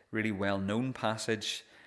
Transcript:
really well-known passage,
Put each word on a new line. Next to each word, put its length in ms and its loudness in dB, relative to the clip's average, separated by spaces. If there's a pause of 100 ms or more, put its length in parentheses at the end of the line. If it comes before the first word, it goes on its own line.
(120)
really 200 2
well-known 600 0
passage, 720 -2 (240)